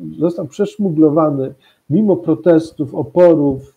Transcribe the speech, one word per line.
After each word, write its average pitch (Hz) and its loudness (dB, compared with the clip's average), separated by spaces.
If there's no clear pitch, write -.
został 175 -4
przeszmuglowany 151 -2
mimo 190 0
protestów, 160 -2
oporów, 151 0